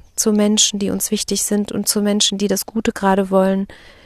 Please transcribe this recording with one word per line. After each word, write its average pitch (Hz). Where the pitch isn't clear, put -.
zu -
Menschen, 208
die 196
uns -
wichtig 202
sind 208
und 202
zu -
Menschen, 208
die 202
das 190
Gute -
gerade 190
wollen, 190